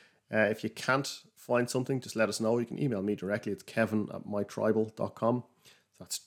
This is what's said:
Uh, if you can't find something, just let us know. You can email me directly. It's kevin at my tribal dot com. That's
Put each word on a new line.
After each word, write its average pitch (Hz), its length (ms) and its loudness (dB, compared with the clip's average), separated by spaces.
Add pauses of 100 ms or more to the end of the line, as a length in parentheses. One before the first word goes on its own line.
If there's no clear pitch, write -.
(340)
Uh, 110 60 4
if 110 220 2
you 113 80 -4
can't - 520 -2 (160)
find 120 320 2
something, 127 320 -2
just - 160 -10
let 110 100 6
us 104 140 -4
know. 113 160 4
You 120 80 0
can - 160 -6
email 120 200 0
me 104 140 0
directly. 101 380 -2
It's - 100 -8
kevin 107 500 0
at 95 120 -10
my 101 180 -2
tribal 110 540 2
dot 104 180 -6
com. 120 300 0 (540)
That's - 280 -8